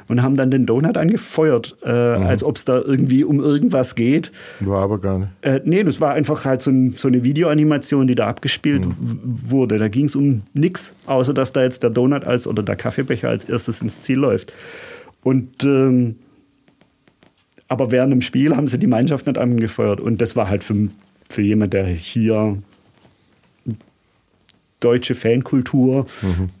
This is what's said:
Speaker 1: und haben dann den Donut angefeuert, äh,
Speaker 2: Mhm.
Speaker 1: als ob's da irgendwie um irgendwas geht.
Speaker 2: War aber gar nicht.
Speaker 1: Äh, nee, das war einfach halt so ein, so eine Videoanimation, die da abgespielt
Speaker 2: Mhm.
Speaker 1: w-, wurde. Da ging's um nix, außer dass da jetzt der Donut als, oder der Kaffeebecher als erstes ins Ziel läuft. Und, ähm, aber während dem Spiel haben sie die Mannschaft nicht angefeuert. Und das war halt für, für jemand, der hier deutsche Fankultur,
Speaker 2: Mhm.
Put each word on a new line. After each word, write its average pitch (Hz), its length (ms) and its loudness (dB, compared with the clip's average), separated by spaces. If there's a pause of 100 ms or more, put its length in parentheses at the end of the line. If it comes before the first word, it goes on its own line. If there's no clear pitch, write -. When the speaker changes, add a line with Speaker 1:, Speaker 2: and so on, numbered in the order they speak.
Speaker 1:
und 120 160 2
haben 135 120 2
dann 135 160 2
den 131 140 2
Donut 139 320 2
angefeuert, 156 840 0
äh, 120 340 2
Speaker 2:
Mhm. 95 80 0
Speaker 1:
als 98 180 0
ob's - 220 -4
da 127 160 2
irgendwie 131 420 2
um 143 160 2
irgendwas 143 560 0
geht. 123 360 0 (300)
Speaker 2:
War 98 200 0
aber 98 180 0
gar 95 200 -2
nicht. 95 120 -6 (120)
Speaker 1:
Äh, 135 200 0
nee, 160 200 2
das 160 180 0
war 147 120 2
einfach 147 320 -2
halt 135 160 0
so 147 100 0
ein, 127 200 2
so - 160 -4
eine 123 160 2
Videoanimation, 147 840 2
die 123 80 2
da 117 120 0
abgespielt 135 580 -2
Speaker 2:
Mhm. 90 140 -4
Speaker 1:
w-, 117 520 -6
wurde. 123 260 2
Da 107 120 2
ging's 135 260 -2
um 139 260 2 (120)
nix, 175 420 -2 (100)
außer 131 300 0
dass 131 180 -2
da 139 80 2
jetzt 127 220 0
der 120 80 2
Donut 127 320 2
als, 123 240 -2
oder 110 160 -2
der 104 120 -2
Kaffeebecher 123 540 -4
als 113 140 -4
erstes - 380 -6
ins - 200 -6
Ziel 131 180 -2
läuft. 120 340 0 (680)
Und, 131 400 0
ähm, 131 520 4 (1500)
aber 123 220 0
während 131 200 4
dem 131 100 4
Spiel 139 360 0
haben 143 100 0
sie 120 100 -2
die 208 100 2
Mannschaft 127 400 2
nicht 131 100 0
angefeuert. 113 640 0
Und 113 200 -2
das 117 140 -2
war 107 140 0
halt 101 140 -2
für, 107 120 -2 (540)
für - 120 -4
jemand, 104 320 2
der 95 120 0
hier 107 720 -2 (2250)
deutsche 120 340 0
Fankultur, 131 920 0 (160)
Speaker 2:
Mhm. 92 260 0 (100)